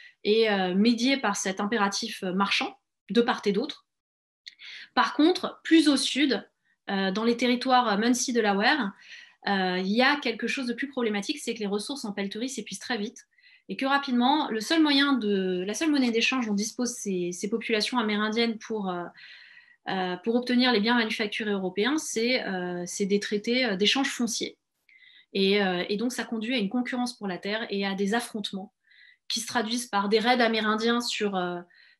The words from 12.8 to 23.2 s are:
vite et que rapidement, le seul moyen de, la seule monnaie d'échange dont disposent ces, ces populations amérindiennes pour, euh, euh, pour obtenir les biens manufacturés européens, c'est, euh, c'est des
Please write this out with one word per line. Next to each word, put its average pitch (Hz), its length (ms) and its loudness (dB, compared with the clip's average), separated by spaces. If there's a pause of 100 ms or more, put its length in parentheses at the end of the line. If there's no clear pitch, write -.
vite 214 280 -10 (420)
et 196 80 -10
que 269 100 -4
rapidement, 269 640 2
le 220 100 -2
seul 320 220 4
moyen 285 300 4
de, 190 540 0
la 208 80 -4
seule 330 160 0
monnaie 262 200 4
d'échange 233 360 0
dont 208 80 0
disposent 233 400 -2
ces, 180 380 -4
ces 208 160 -6
populations 233 500 -2
amérindiennes 214 600 0
pour, 208 320 -6
euh, 175 140 -4 (840)
euh, 180 280 -2
pour 226 180 -2
obtenir 247 380 2
les 208 80 4
biens 240 160 2
manufacturés 220 560 -2
européens, 202 460 -2
c'est, 247 460 -2
euh, 180 420 -4
c'est 202 200 -4
des 202 140 2